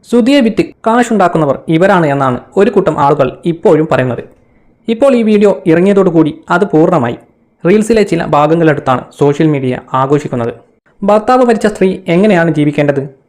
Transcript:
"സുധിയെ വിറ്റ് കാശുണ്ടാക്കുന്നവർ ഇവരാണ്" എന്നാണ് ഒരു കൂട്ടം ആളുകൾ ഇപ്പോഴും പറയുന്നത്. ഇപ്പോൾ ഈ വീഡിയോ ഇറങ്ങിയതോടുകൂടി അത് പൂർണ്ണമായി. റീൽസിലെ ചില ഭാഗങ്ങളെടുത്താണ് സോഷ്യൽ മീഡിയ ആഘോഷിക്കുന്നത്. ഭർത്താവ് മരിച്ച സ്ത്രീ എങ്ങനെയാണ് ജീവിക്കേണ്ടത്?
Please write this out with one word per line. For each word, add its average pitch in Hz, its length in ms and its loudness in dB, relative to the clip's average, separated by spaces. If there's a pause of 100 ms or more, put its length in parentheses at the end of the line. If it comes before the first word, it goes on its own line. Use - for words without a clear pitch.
(100)
"സുധിയെ 247 300 2
വിറ്റ് 220 240 0 (220)
കാശുണ്ടാക്കുന്നവർ 190 720 0 (100)
ഇവരാണ്" 170 380 2
എന്നാണ് 139 340 -2 (160)
ഒരു 202 140 2
കൂട്ടം 156 300 0
ആളുകൾ 143 440 0
ഇപ്പോഴും 160 480 0
പറയുന്നത്. 127 320 -4 (640)
ഇപ്പോൾ 254 260 2
ഈ 233 80 0
വീഡിയോ 208 440 2
ഇറങ്ങിയതോടുകൂടി 170 760 2 (100)
അത് 180 140 0
പൂർണ്ണമായി. 156 520 0 (500)
റീൽസിലെ 214 360 0
ചില 170 220 -2
ഭാഗങ്ങളെടുത്താണ് 151 800 0 (140)
സോഷ്യൽ 143 280 0
മീഡിയ 131 320 -2 (160)
ആഘോഷിക്കുന്നത്. 135 600 -2 (480)
ഭർത്താവ് 220 420 2
മരിച്ച 226 220 0
സ്ത്രീ 190 320 -2 (100)
എങ്ങനെയാണ് 175 460 2
ജീവിക്കേണ്ടത്? 147 460 0 (280)